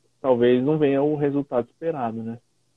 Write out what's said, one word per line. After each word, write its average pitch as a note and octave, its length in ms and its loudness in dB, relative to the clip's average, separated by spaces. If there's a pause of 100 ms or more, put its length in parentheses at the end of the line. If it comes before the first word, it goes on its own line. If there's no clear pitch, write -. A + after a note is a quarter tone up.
(200)
talvez B2 420 4
não D3+ 140 0
venha C#3 260 2
o D3+ 120 0
resultado C#3 540 -2
esperado, B2 540 -8
né? A#2 160 -10 (380)